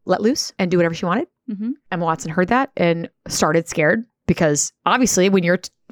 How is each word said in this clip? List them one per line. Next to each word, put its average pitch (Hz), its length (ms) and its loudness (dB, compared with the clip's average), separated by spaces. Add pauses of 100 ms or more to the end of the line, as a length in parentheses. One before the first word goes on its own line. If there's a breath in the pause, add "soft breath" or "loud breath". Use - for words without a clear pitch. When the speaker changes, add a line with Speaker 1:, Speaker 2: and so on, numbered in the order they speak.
Speaker 1:
let 180 160 0
loose 233 380 -2
and 185 100 0
do 180 80 2
whatever 170 160 2
she 175 140 -6
wanted. 208 200 -2 (220)
Speaker 2:
Mm-hmm. 214 220 -6 (200)
Speaker 1:
Emma 175 140 -4
Watson 160 260 -2
heard 180 180 0
that 247 280 0
and 170 320 0 (180)
started 165 400 0
scared 170 380 0 (220)
because 151 440 0 (140)
obviously 202 440 2
when 190 140 2
you're 175 140 2
t-, - 120 -14 (220)